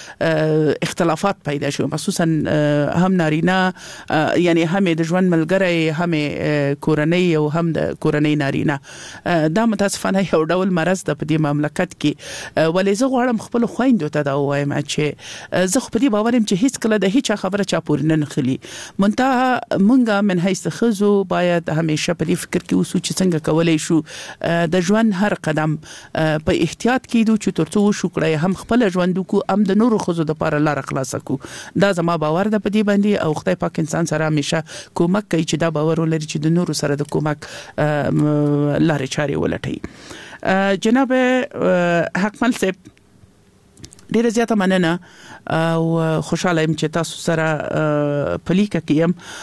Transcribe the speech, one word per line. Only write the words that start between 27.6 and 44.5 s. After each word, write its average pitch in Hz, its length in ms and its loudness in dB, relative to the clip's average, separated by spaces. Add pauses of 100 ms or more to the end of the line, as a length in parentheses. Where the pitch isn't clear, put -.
څو - 120 -4
وشو 202 320 2
کړی 160 360 0
هم 190 80 0
خپله 233 360 0
ژوند 180 300 0
وکړو، 196 220 0 (100)
هم 196 120 2
د 190 80 2
نورو 214 280 4
ښځو 170 240 -2
دپاره 156 360 -2
لاره 147 220 0
خلاصه 139 380 -4
کړو. - 180 -6 (400)
دا 196 160 2
زما 170 240 0
باور 156 280 0
ده 214 140 0
په 202 120 -4
دې 214 120 2
باندې 202 400 2
او 160 100 0
خدای 180 220 -2
پاک 175 240 -4
انسان 160 280 -2
سره 156 220 0
همیشه 156 360 0 (280)
کومک 190 380 0
کوي 165 120 0
چې 160 140 -2
دا 165 120 0
باور 156 320 0
ولري 160 260 0
چې 160 100 -6
د 151 100 -2
نورو 165 260 2
سره 143 220 -2
د 147 80 -2
کومک، 151 340 -2 (420)
اه، 147 320 0
م-، 147 680 2
لارې 151 280 0
چارې 147 280 -2
ولټوي. - 440 -4 (640)
اه، 196 320 2
جناب، 247 380 2
اه، 185 1080 0
حقمل 214 340 0
صاحب، 190 220 -2 (1400)
ډیره 233 160 2
زیاته 226 260 0